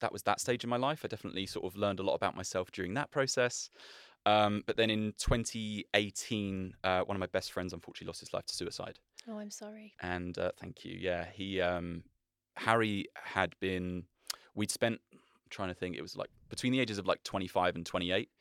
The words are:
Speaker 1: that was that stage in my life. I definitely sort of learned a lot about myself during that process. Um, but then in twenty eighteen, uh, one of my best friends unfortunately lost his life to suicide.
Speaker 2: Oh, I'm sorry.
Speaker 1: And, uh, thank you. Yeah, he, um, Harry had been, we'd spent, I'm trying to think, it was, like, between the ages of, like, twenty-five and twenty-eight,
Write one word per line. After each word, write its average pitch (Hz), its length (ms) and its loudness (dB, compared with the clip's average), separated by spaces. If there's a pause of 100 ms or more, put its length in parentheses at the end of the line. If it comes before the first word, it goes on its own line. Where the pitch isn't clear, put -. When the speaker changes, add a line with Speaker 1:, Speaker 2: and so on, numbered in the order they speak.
Speaker 1:
that 113 120 0
was 101 120 -6
that 104 140 2
stage 123 260 0
in 120 60 -2
my 120 60 2
life. 139 260 0
I 113 60 -4
definitely 95 380 -4
sort 87 180 -6
of 92 140 -6
learned 101 200 2
a 95 40 -2
lot 98 120 2
about - 220 0
myself 92 340 -2
during 92 240 -4
that 143 160 -2
process. 131 600 0 (560)
Um, 104 400 6
but 110 100 0
then 113 140 4
in 107 280 0
twenty 110 760 0
eighteen, 98 800 0 (100)
uh, 92 160 4
one 98 160 0
of 95 40 0
my 92 60 0
best - 260 -2
friends 92 200 -4
unfortunately - 340 -12
lost 85 140 -8
his - 140 -14
life - 140 0
to - 60 -4
suicide. - 440 -6 (280)
Speaker 2:
Oh, 220 120 -8
I'm 208 120 -10
sorry. 214 520 -14
Speaker 1:
And, - 360 -4
uh, 90 220 2
thank 90 240 -12
you. 90 100 -8
Yeah, 90 380 0
he, 95 300 -2
um, 87 420 0 (500)
Harry 110 600 4
had - 460 0
been, 90 440 0 (500)
we'd 104 160 0
spent, 117 300 2 (140)
I'm - 40 -20 (300)
trying 95 200 -4
to 90 60 -2
think, 90 220 -4
it 69 60 -6
was, - 140 -10
like, - 120 -2 (220)
between - 200 0
the 131 100 4
ages 110 180 0
of, 95 80 -4
like, - 180 4
twenty-five 90 520 2
and 85 100 -4
twenty-eight, 92 420 0 (120)